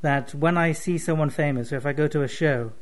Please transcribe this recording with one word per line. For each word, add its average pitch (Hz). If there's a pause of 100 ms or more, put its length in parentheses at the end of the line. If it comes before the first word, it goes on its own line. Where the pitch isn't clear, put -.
that 139
when 160
I 165
see 175
someone 156
famous, 135
or 139
if 127
I 143
go 147
to 147
a 135
show 123